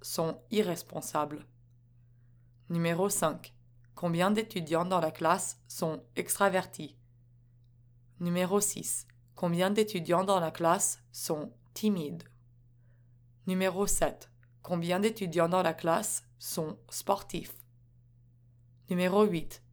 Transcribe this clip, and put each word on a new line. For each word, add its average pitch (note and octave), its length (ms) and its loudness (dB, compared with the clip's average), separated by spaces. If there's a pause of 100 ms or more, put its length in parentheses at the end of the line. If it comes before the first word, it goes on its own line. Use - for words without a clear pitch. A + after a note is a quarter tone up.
sont E3 400 -4 (100)
irresponsables? D#3+ 960 -2 (1200)
Numéro E3+ 380 2
cinq. - 460 -2 (420)
Combien F3 340 2
d'étudiants F3 540 0
dans F3+ 160 0
la D#3+ 120 0
classe E3+ 580 0
sont D#3+ 340 -4 (140)
extravertis? F#3 800 0 (1200)
Numéro F3 400 2
six. - 480 -4 (280)
Combien F3+ 360 2
d'étudiants F#3 540 2
dans F#3+ 160 4
la D#3+ 100 -2
classe E3+ 500 2 (120)
sont - 400 -6 (200)
timides? E3+ 500 -2 (1200)
Numéro F#3 400 0
sept. - 420 0 (320)
Combien F3 380 0
d'étudiants F3+ 480 2
dans F#3 160 4
la E3 100 2
classe E3 520 -2 (140)
sont - 380 -6 (120)
sportifs? - 680 -4 (1300)
Numéro F3+ 340 4
huit. F3 500 -2